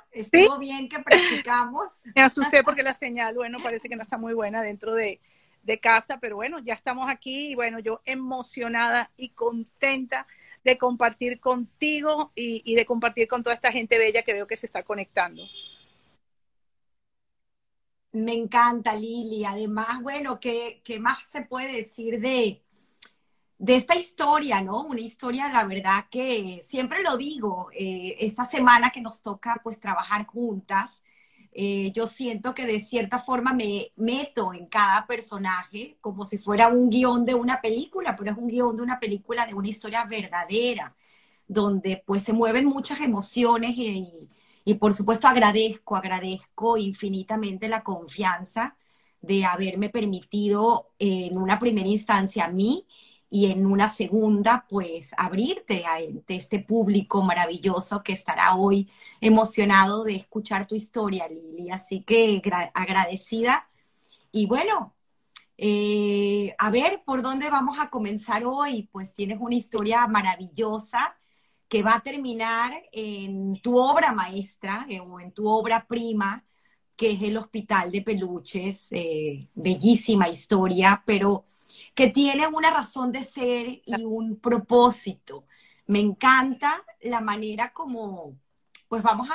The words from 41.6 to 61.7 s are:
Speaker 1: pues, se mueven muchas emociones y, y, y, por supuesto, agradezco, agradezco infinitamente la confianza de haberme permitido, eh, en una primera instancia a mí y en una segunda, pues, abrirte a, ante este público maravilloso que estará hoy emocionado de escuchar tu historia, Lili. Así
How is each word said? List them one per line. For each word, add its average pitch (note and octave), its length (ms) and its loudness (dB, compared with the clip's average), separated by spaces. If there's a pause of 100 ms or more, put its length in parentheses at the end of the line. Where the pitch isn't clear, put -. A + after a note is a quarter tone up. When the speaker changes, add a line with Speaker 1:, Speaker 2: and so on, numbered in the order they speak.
Speaker 1:
pues, G3 180 -2
se A3+ 100 -2
mueven A#3 340 2
muchas C#4 340 -2
emociones A#3 760 0
y, A#3+ 100 -4
y, F3+ 420 -8 (360)
y, G#3 100 4
por G#3 180 4
supuesto, A3 340 2
agradezco, A3 680 4
agradezco F#3+ 800 -4
infinitamente G3 920 -4
la A3 140 -4
confianza F#3+ 920 -6 (440)
de G3 240 2
haberme F#3+ 440 -2
permitido, G#3 1080 0
eh, F#3 320 0
en F#3 80 -2
una F#3+ 200 2
primera G#3+ 280 0
instancia G3+ 580 0
a E3+ 40 -4
mí G#3+ 360 0 (440)
y G3+ 220 4
en F#3+ 140 2
una G3+ 240 4
segunda, G#3+ 800 2
pues, E3+ 480 -6
abrirte F#3+ 680 -2
a, E3 100 -2
ante D#3+ 400 -8
este F#3+ 240 -4
público G3+ 640 2
maravilloso F3+ 800 -2
que G3 100 -6
estará F#3 420 2
hoy G3 340 4 (320)
emocionado G#3 840 6
de G#3+ 100 -2
escuchar G3+ 500 -6
tu G#3+ 100 -6
historia, G3+ 520 -4
Lili. E3 420 -14
Así F#3+ 340 -8